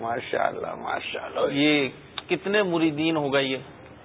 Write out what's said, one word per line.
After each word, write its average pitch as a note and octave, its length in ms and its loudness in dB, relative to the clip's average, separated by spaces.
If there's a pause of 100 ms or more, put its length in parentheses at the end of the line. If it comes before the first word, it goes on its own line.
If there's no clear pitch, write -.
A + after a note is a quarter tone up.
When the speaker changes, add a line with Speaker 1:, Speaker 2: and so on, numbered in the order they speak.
Speaker 1:
ماشاءاللہ، - 680 -2
ماشاءاللہ۔ - 840 -4
Speaker 2:
یہ C#3+ 340 4 (420)
کتنے G3 340 2
مریدین D#3+ 520 2
ہو C#3+ 180 0
گئے C#3 100 4
یہ؟ C3 140 -2 (480)